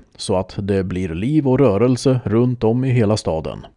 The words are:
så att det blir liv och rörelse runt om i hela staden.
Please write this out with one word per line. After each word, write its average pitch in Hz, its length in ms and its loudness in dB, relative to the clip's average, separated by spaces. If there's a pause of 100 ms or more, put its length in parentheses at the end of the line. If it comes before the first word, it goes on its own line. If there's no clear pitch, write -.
(160)
så - 200 -4
att - 220 -4
det 98 260 -2
blir 92 240 -4
liv 131 400 0
och 127 100 4
rörelse 123 640 2
runt 120 400 0
om 120 200 2
i 135 60 0
hela 110 260 2
staden. 78 500 -6 (100)